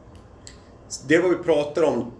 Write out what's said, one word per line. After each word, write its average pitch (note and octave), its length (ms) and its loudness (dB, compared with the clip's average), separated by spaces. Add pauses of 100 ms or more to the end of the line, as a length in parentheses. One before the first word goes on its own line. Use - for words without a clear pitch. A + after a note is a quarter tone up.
(1080)
Det D#3 100 6
vad F3+ 120 2
vi E3+ 60 2
pratar D#3 460 0
om B2+ 380 0